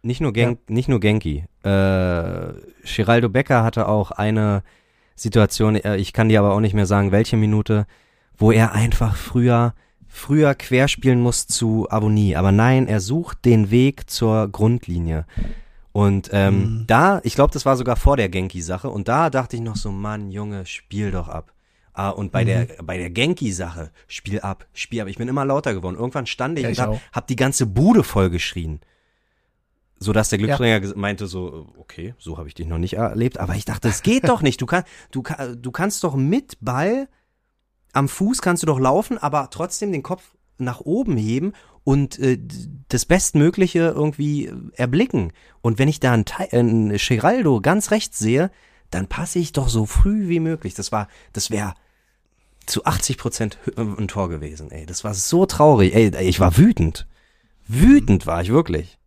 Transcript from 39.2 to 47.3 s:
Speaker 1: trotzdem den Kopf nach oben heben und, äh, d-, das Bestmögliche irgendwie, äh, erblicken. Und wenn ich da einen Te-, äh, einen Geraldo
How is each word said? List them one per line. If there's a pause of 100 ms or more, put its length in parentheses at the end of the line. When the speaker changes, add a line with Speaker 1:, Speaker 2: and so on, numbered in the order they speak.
Speaker 1:
trotzdem
den
Kopf (220)
nach
oben
heben (320)
und,
äh,
d-, (200)
das
Bestmögliche (140)
irgendwie,
äh, (180)
erblicken. (280)
Und
wenn
ich
da
einen
Te-,
äh,
einen
Geraldo